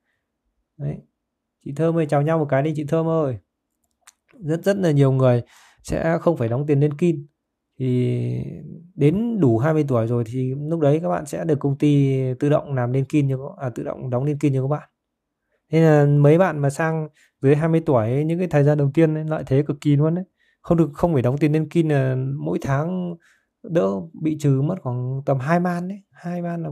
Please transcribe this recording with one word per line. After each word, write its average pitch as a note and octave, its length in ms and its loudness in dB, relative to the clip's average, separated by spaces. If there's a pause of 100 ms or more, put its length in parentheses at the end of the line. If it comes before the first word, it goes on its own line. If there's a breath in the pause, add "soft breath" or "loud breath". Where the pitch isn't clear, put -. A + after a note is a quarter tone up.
(760)
Đấy. D3 200 -8 (680)
Chị C#3 120 -12
Thơm E3 220 0
ơi, D#3+ 80 0
chào D3 160 0
nhau D#3+ 160 0
một D3+ 100 -2
cái C#3 140 0
đi D#3+ 140 -2
chị D3+ 120 -6
Thơm E3 200 -2
ơi. D3+ 300 -2 (1000)
Rất, D#3+ 240 -4
rất G3+ 120 2
là F#3 140 0
nhiều C#3+ 220 4
người B2+ 300 2 (400 soft breath)
sẽ - 380 -2
không E3+ 160 0
phải A#2 120 -2
đóng C3 180 -4
tiền C#3+ 140 2
Nenkin. D3 460 0 (520)
Thì B2 680 -2 (500)
đến G3+ 460 0
đủ A#2+ 180 4
hai D#3 160 0
mươi D#3 140 0
tuổi A#2+ 180 0
rồi A#2+ 200 -2
thì B2+ 280 -4 (140)
lúc E3 120 -2
đấy D3 220 4
các F3+ 60 -4
bạn F3 180 -4
sẽ E3 180 -8
được D#3 160 0
công C#3 180 -2
ty C#3 400 2 (160)
tự C#3+ 140 -2
động D3 260 0
làm B2 180 -2
Nenkin C3+ 380 0
cho C3 60 -2
các-, C3+ 300 -10
à, B2 80 -6
tự D3 80 -8
động C#3 280 -8
đóng B2 140 -2
Nenkin D3 300 0
cho C3 80 0
các C3+ 60 -2
bạn. D3 200 -4 (840)
Thế D#3+ 100 4
là D3+ 260 6
mấy C#3+ 320 6
bạn F3 200 0
mà C#3 120 0
sang D#3+ 380 -4 (320 soft breath)
dưới C3+ 140 4
hai D#3 140 0
mươi D#3+ 180 2
tuổi A#2 260 2
ấy, C#3 120 0
những E3 140 -2
cái F3+ 100 -2
thời D3 160 4
gian D3 140 4
đầu C#3+ 160 2
tiên D#3 200 4
ấy, D#3 100 -6
lợi D#3 220 -4
thế C3+ 200 2
cực D3 140 -4
kỳ D3 160 2
luôn D#3 180 2
đấy. F#3 100 -4 (360)
Không E3+ 180 0
được, D#3 160 4
không F3 180 0
phải C3 100 2
đóng B2 160 0
tiền D3+ 140 2
Nenkin D#3 360 0
là C3 280 0 (220)
mỗi D#3+ 240 -4
tháng F3 540 -4 (460 soft breath)
đỡ F#3 280 0 (320)
bị D#3 180 -2
trừ C#3 220 2
mất D3+ 200 -2
khoảng B2 440 -6
tầm C#3 120 0
hai D#3+ 220 0
man F3+ 280 -4
đấy. G3 140 -12 (100)
Hai F3 300 -10
man E3+ 200 -8
là D#3+ 100 -8